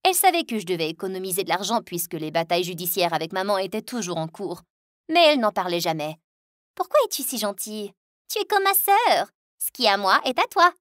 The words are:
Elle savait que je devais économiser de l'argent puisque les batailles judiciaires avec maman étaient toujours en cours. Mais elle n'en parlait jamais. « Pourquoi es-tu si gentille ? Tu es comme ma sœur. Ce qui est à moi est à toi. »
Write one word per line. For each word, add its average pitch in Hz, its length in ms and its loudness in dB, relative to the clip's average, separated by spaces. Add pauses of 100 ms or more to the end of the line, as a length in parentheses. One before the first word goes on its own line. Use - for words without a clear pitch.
Elle 370 120 4
savait 339 300 2
que 233 120 -4
je 190 80 -6
devais 165 240 -2
économiser 185 540 -6
de 147 60 -6
l'argent 202 320 -2
puisque 175 320 -8
les 156 180 -6
batailles 170 320 0
judiciaires 175 500 -2
avec 160 200 -4
maman 190 240 0
étaient 190 240 -4
toujours 180 360 -6
en 160 120 -4
cours. 175 320 -10 (480)
Mais 339 160 4
elle 294 160 4
n'en 214 100 2
parlait 175 300 -2
jamais. « 156 340 -4 (600)
Pourquoi 453 300 2
es-tu 302 180 -6
si - 140 -6
gentille ? 208 540 -6 (400)
Tu 427 80 -2
es 392 60 -2
comme 392 180 2
ma 392 100 2
sœur. 381 540 4 (320)
Ce - 120 -6
qui - 120 -6
est 214 60 6
à 196 80 4
moi 202 260 4
est 247 160 -2
à 403 100 2
toi. » 359 320 4